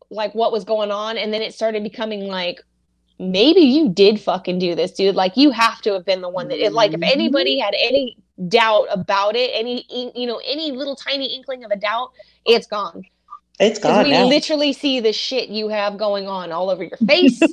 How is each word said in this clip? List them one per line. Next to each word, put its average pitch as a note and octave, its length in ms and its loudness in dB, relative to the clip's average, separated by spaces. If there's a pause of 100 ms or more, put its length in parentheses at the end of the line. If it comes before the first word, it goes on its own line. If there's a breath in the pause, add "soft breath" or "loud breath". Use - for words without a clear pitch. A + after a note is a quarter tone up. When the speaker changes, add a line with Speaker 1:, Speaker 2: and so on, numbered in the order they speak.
(120)
Speaker 1:
like, G#3 240 -6
what A3 180 0
was G#3 120 -2
going G#3+ 260 -2
on, G#3+ 280 -6
and G#3+ 140 -4
then A3 100 -2
it A3 120 -8
started A3 280 -4
becoming G#3+ 460 -8
like, F3+ 320 -6 (580)
"Maybe G3+ 420 4
you C#4+ 280 6
did G3+ 320 4
fucking F3+ 380 -4
do F3 160 -2
this, E3+ 180 -2
dude. G3 220 0
Like, F#3+ 220 0
you C#4+ 140 6
have A3+ 320 0
to G#3+ 100 0
have F#3 120 -4
been F#3 160 0
the F3+ 80 -10
one F3+ 200 -6
that," F3 160 -4
it, G#3 80 2
like, G#3+ 200 2
if E3 80 -4
Speaker 2:
Mm-hmm. F3 120 0
Speaker 1:
anybody C#4 460 0
had G#3 200 -2
any B3 380 0 (320)
doubt A3 420 4
about G3+ 460 0
it, B3 180 0
any B3 240 -4 (120)
in-, B3 240 -8
you B3 120 -6
know, A#3 200 -6
any D4+ 260 -6
little C4+ 240 -8
tiny C4+ 380 -6
inkling B3+ 300 -12
of G#3+ 60 -8
a G#3 60 -2
doubt, G#3 360 -6 (320 soft breath)
it's A3+ 220 4
gone. F#3+ 380 -8 (560)
Speaker 2:
It's G#3+ 180 2
Speaker 1:
'Cause D#3 140 0
Speaker 2:
gone G3 120 6
Speaker 1:
we C#4+ 80 0
Speaker 2:
now. D#3+ 140 4
Speaker 1:
literally D4 460 0
see C4+ 260 -2
the A3 140 0
shit - 360 -6
you G#3+ 200 -6
have G#3 280 -4
going G3+ 300 -2
on F#3 240 -8
all F3+ 200 -4
over F#3 120 -4
your E3 140 -12
Speaker 2:
<laughs> A3+ 120 2
Speaker 1:
face, C#4+ 320 4 (120)